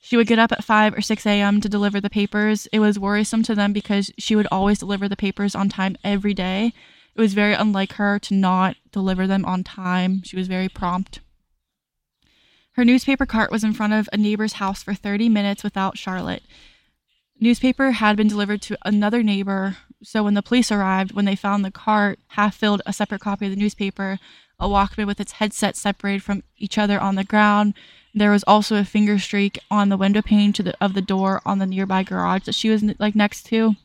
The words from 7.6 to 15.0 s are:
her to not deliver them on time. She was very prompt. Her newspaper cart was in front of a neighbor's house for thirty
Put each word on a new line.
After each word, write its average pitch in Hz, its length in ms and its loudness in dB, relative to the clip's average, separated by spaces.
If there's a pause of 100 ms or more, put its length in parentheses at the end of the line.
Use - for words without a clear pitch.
her 202 260 0
to - 140 -6
not 190 440 2 (140)
deliver 190 360 -2
them 196 160 0
on 185 220 -4
time. 185 580 -2
She - 140 -10
was 185 100 -4
very 185 220 -2
prompt. 185 500 -6 (1500)
Her 247 120 2
newspaper 262 400 4
cart - 260 -2
was 220 140 -2
in 214 80 0
front 214 180 -2
of 214 220 0
a 202 40 -2
neighbor's 214 360 0
house 196 280 -6
for - 120 -6
thirty 208 340 -2